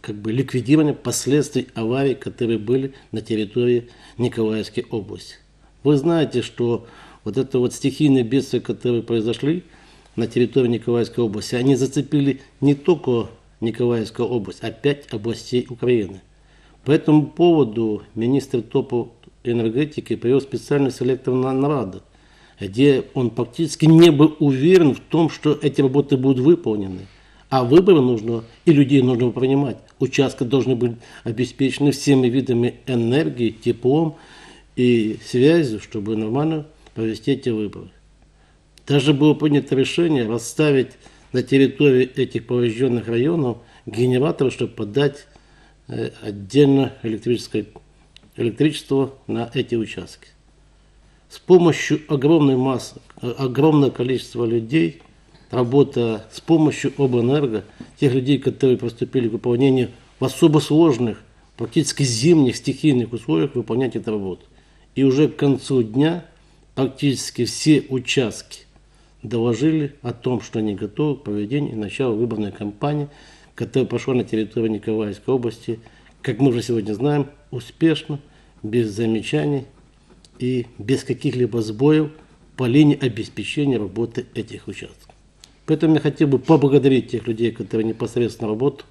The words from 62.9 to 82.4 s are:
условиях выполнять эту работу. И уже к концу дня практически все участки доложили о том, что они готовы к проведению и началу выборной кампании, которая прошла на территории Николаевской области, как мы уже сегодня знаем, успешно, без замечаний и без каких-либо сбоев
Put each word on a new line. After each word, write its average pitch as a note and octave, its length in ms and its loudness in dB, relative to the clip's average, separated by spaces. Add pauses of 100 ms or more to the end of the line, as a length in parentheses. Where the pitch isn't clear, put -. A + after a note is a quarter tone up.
условиях D3+ 420 -4
выполнять A#2+ 400 -4
эту G#2+ 160 -6
работу. G2 320 -6 (540)
И C3 80 2
уже C3+ 240 4
к - 80 -8
концу C3+ 480 0
дня D3 400 -2 (500)
практически C3 680 -4
все C#3 440 2
участки B2 720 -4 (600)
доложили B2 800 -2
о A#2+ 100 -8
том, B2 280 -4
что - 200 -8
они G#2+ 140 -2
готовы B2+ 420 -4
к - 80 -20
проведению G#2 480 -4
и A2+ 40 -10
началу G#2+ 400 -4
выборной G#2+ 360 -4
кампании, C#3+ 560 -6 (460)
которая A#2+ 320 -2
прошла A#2+ 280 -4
на A#2+ 100 0
территории A2 460 -2
Николаевской G#2+ 640 -4
области, A#2 440 -6 (440)
как A2+ 160 -6
мы C#3 100 4
уже A#2 140 0
сегодня A2 320 -4
знаем, C#3+ 320 -2 (240)
успешно, D3+ 680 -4 (440)
без A2 280 -2
замечаний A#2 720 -2 (760)
и B2+ 280 -4 (120)
без B2+ 260 0
каких-либо A#2+ 560 -2
сбоев C#3+ 500 2 (460)